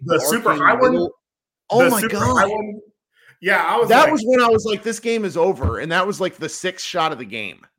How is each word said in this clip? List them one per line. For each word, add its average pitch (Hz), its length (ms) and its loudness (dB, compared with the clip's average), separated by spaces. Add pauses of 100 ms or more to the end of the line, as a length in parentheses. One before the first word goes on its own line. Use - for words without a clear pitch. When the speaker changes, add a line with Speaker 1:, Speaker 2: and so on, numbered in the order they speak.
Speaker 1:
The 160 180 0
super 202 300 0
Speaker 2:
arcing 151 140 0
Speaker 1:
high 208 100 4
one? 254 180 2
Speaker 2:
middle. 170 180 0 (600)
Oh 240 140 4
Speaker 1:
The 262 60 4
Speaker 2:
my 220 100 2
Speaker 1:
super 220 160 -2
Speaker 2:
God. 247 240 0
Speaker 1:
high 196 60 4
one? 214 340 -4 (600)
Yeah, 180 240 0
I 185 140 0
was 233 100 2
Speaker 2:
That 262 160 6
Speaker 1:
like 302 80 2
Speaker 2:
was 240 140 -2
when 254 140 4
I 240 80 4
was 220 180 0
like, 208 160 -6
"This 226 180 -6
game 226 240 -2
is 180 120 -6
over." 160 420 0
And 156 120 -6
that 180 160 0
was, 202 140 -4
like, 185 160 -4
the 160 120 -8
sixth - 360 -8
shot 160 260 -4
of 147 80 -8
the 123 60 -12
game. 101 400 -14 (140)